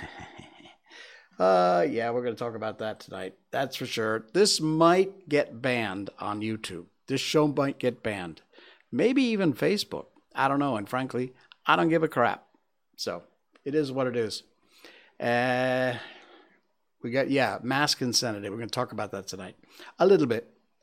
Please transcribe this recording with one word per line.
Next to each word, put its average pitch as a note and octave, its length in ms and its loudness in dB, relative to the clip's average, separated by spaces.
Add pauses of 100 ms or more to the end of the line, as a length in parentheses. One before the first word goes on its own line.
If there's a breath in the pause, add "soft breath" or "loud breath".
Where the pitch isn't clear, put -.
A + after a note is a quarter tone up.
(1400 loud breath)
Uh, F3+ 500 6
yeah, A#2 220 -2
we're B2 120 -2
gonna A#2 120 -4
talk A#2 180 -6
about G#2+ 240 -6
that G#2+ 220 -6
tonight. F#2+ 340 -10 (160)
That's C3 260 -4
for B2+ 120 -8
sure. A2 460 -2
This G3+ 280 4
might E3 680 4
get C#3+ 360 0
banned G#2 560 -2
on G#2 220 -4
YouTube. G#2+ 440 -6 (220)
This C3+ 140 -2
show D3+ 260 2
might C#3 320 -2
get B2 240 -2
banned. F#2+ 400 -6 (480 loud breath)
Maybe B3+ 320 4
even G3 320 2
Facebook. D3 500 -2 (300)
I C3 120 2
don't C#3 120 2
know. C#3 180 0
And G2+ 100 -6
frankly, B2+ 460 -4 (320 soft breath)
I D3+ 100 4
don't E3+ 140 4
give D#3+ 140 2
a D#3 40 2
crap. A#2+ 380 2 (520)
So F2 260 -8 (420)
it C#3 80 -8
is D3 180 0
what C3 140 -2
it B2 100 -2
is. A2+ 280 -4 (760 loud breath)
Uh, B2+ 760 0 (1040 loud breath)
we - 80 -6
got, C3 220 0
yeah, A#2+ 320 2
mask C3+ 400 -2
insanity. G#2+ 480 -4
We're G#2+ 60 -8
gonna A2+ 100 -8
talk B2 240 -6
about G#2+ 220 -6
that G2 140 -10
tonight. F#2 280 -14 (420 loud breath)
A E3+ 80 4
little E3+ 220 6
bit. A#2 260 -4 (300)